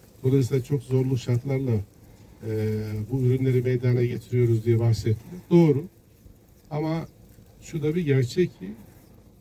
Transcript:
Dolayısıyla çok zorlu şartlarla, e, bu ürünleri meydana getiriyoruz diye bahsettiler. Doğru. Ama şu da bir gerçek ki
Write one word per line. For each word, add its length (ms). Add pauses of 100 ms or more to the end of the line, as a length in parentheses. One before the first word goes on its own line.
(240)
Dolayısıyla 400
çok 200
zorlu 340
şartlarla, 540 (760)
e, 340 (300)
bu 100
ürünleri 400
meydana 420
getiriyoruz 600
diye 140
bahsettiler. 600 (100)
Doğru. 340 (880)
Ama 360 (540)
şu 220
da 120
bir 100
gerçek 540
ki 120 (680)